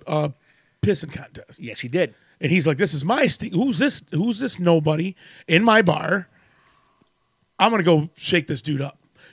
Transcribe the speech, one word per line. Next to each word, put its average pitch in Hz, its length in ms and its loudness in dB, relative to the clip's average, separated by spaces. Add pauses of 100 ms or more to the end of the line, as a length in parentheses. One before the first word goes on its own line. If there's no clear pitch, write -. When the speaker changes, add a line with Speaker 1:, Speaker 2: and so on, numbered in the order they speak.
Speaker 1:
a 151 260 -2 (480)
pissing 185 300 -2
contest. - 500 -18
Speaker 2:
Yes, 113 200 -12
he 127 80 -8
did. 151 240 -2 (260)
Speaker 1:
And 151 120 0
he's 170 140 2
like, 151 120 2
"This 156 180 0
is 139 100 -6
my 254 220 2
st-, - 260 -6
who's 214 240 0
this, 269 240 0 (100)
who's 202 280 -2
this 254 200 -6
nobody 165 560 0 (320)
in 175 160 4
my 220 200 6
bar? 175 440 -2 (1300)
I'm 202 100 6
gonna 220 140 2
go 160 320 4
shake - 320 -2
this 143 160 -6
dude 143 180 -4
up." 139 160 -10 (360)